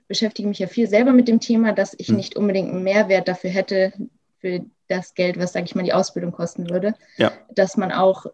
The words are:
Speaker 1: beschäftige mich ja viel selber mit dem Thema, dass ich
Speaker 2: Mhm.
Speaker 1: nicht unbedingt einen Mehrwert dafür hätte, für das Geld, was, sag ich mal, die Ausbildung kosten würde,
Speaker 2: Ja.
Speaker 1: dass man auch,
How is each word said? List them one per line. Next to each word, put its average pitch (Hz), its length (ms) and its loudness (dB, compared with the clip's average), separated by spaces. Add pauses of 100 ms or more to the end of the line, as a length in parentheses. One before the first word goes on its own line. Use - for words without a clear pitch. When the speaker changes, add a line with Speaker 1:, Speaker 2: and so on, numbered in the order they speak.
Speaker 1:
beschäftige 208 400 -4
mich 202 140 -4
ja 185 80 -4
viel 226 200 0
selber 240 240 4
mit 247 140 8
dem 226 140 4
Thema, 226 320 2
dass 196 260 -2
ich - 100 -12
Speaker 2:
Mhm. 214 80 2
Speaker 1:
nicht - 200 -4
unbedingt 196 340 0
einen 185 140 -4
Mehrwert 190 420 2
dafür 185 240 -4
hätte, 190 420 0 (460)
für 180 220 -6 (260)
das 185 280 -6
Geld, 175 260 -2
was, 180 120 -4
sag 180 120 -4
ich - 100 -8
mal, 185 80 -2
die 175 100 0
Ausbildung 175 380 -2
kosten 175 400 -8
würde, 185 240 -2 (220)
Speaker 2:
Ja. - 160 2 (200)
Speaker 1:
dass 190 240 0
man 190 140 -2
auch, 190 440 0